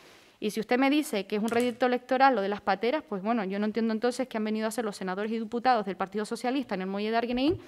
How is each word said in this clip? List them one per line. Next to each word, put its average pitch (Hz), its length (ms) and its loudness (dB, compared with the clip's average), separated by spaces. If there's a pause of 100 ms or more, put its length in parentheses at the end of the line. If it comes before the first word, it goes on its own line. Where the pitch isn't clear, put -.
(400)
Y 214 100 -2
si 208 100 -6
usted 247 180 0
me 269 120 4
dice 285 380 0
que 220 100 -2
es 196 40 0
un 226 80 -2
rédito 240 360 0
electoral 262 500 4
lo 202 60 2
de 196 80 0
las 202 120 -4
pateras, 233 460 0
pues 196 140 -4
bueno, 220 240 0
yo 190 120 -4
no 208 80 0
entiendo 220 280 0
entonces 247 340 -2
qué - 100 -6
han 214 60 -2
venido 214 220 -2
a 220 40 0
hacer 226 140 -4
los 202 140 -6
senadores 196 340 -4
y 226 80 -2
diputados 226 460 2
del 190 100 -4
Partido 196 300 -4
Socialista 240 500 -4
en 185 60 -4
el 185 60 -4
muelle 202 240 -2
de 226 60 2
Arguineguín, 247 500 0